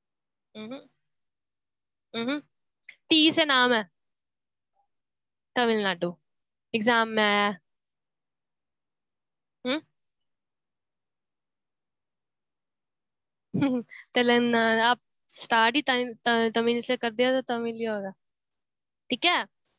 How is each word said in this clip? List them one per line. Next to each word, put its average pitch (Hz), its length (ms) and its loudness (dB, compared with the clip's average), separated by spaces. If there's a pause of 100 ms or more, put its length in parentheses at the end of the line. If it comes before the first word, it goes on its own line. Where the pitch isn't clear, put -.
(560)
हम्म, 214 200 -14 (1400)
हम्म। 247 280 -6 (680)
टी 311 220 6
से 320 140 0
नाम 254 280 2
है, 214 160 -2 (1700)
तमिलनाडु, 196 600 -2 (600)
एग्जाम 226 320 2
में 220 160 0
आया। 208 260 2 (2250)
हम्म? 277 160 -4 (3750)
<laughs> 254 320 -2 (280)
तेलंगाना, 233 720 2
आप 247 140 0 (280)
start 233 460 0
ही 294 60 0
तमि-, 247 360 -2
त-, 226 380 0
तमिल 233 260 0
से 254 160 -4
कर 233 140 -4
दिया 247 200 0
तो 262 100 0
तमिल 233 340 -6
ही 226 80 -8
होगा। 202 280 -6 (960)
ठीक 254 160 -2
है, 320 200 2 (340)